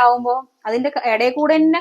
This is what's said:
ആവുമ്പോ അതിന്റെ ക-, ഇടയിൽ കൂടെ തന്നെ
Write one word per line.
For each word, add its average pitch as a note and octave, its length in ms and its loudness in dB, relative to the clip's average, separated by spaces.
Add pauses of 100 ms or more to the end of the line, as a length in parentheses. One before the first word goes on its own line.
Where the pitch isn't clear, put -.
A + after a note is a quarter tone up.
ആവുമ്പോ B3 320 2 (320)
അതിന്റെ B3 280 -2
ക-, B3 80 -4 (100)
ഇടയിൽ B3 240 0
കൂടെ D4 200 2
തന്നെ D#4+ 240 2